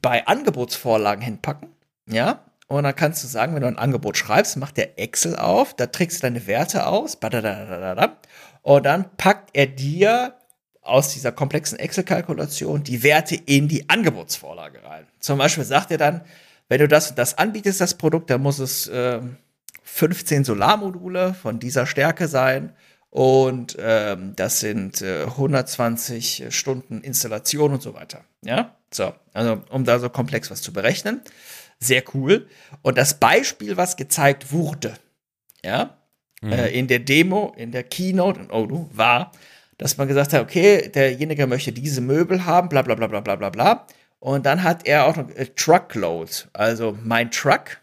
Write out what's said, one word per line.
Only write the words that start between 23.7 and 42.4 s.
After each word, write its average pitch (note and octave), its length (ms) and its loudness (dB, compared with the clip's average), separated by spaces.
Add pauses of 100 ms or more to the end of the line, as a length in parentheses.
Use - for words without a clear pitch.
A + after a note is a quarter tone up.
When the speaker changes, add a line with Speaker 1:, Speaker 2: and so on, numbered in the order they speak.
Speaker 1:
ähm, G2+ 560 0
das G2 240 -2
sind, G#2 440 -4
äh, F2+ 240 -4
hundertzwanzig B2+ 1200 -4
Stunden B2+ 520 -6
Installation C3+ 720 -2
und C3 100 -4
so A2 120 -14
weiter. - 300 -20 (200)
Ja? A3 320 -4 (160)
So, - 220 -4 (180)
also A2 380 -2
um C3 140 -2
da A#2+ 160 4
so B2 80 -4
komplex A#2+ 420 -4
was - 120 -10
zu - 100 -12
berechnen. G3 480 -2 (580)
Sehr B2+ 240 2 (120)
cool. C#3+ 340 2 (340)
Und B2+ 140 0
das - 240 2
Beispiel, G#3 560 2
was - 200 -2
gezeigt C#3 540 0
wurde, D3 440 -4 (720)
ja, B2+ 340 -4 (420)
Speaker 2:
Mhm. G#2+ 120 -4
Speaker 1:
äh, A#2 160 0
in B2+ 200 -2
der A#2+ 120 4
Demo, E3+ 560 2
in A#2 140 -12
der B2 140 -6
Keynote F#3 560 0
in F#2 100 -18
Odoo, B2+ 420 -2
war, A#2+ 400 2 (460)
dass - 200 -4
man C#3 100 0
gesagt C#3+ 240 2
hat, C#3+ 100 6
okay, F#3+ 460 4
derjenige C#3 580 2
möchte B2+ 260 -2
diese C3 280 -4
Möbel E3 440 0